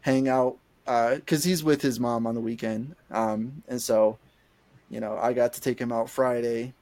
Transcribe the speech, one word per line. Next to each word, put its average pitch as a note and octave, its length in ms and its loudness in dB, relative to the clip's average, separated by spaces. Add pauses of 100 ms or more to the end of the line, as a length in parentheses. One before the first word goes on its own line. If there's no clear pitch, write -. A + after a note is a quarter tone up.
hang C3+ 280 2
out, B2+ 300 2 (280)
uh, A#2+ 380 2
'cause D3+ 180 0
he's F3 200 0
with D3 180 2
his B2 180 0
mom A#2+ 280 0
on A#2 80 -2
the A#2 60 -4
weekend. A2+ 540 -6 (160)
Um, A2 560 -2
and B2 140 -6
so, A2 380 4 (680)
you A#2 120 -8
know, G#2+ 160 -6
I B2 160 0
got A#2+ 200 2
to - 80 -12
take B2 180 -2
him A#2+ 120 -4
out A#2 180 -2
Friday A#2+ 720 -2